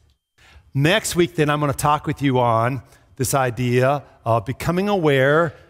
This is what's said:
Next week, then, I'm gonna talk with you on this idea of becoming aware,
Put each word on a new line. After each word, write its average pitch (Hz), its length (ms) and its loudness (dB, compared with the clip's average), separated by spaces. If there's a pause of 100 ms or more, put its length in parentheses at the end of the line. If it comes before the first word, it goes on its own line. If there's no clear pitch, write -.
(720)
Next 165 440 0
week, 175 180 0
then, 147 160 0
I'm 147 80 0
gonna 143 140 -2
talk 151 340 0
with 143 160 -6
you 131 160 2
on 120 440 0 (340)
this 131 180 -2
idea 127 720 0 (200)
of 113 200 0
becoming 180 440 -4
aware, 156 640 2 (180)